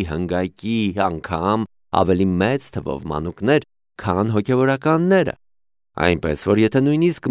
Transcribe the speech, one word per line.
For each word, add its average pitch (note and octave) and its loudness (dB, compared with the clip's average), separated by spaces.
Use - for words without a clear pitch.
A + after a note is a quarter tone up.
հնգակի F2+ -4
անգամ F#2+ -2
ավելի F#2 2
մեծ G#2 0
թվով C#2 -8
մանուկներ, F2 -2
քան G2+ 0
հոգևորականները, C3+ 2
այնպես D#2+ 0
որ G#2 4
եթե A2 2
նույնիսկ D3+ 0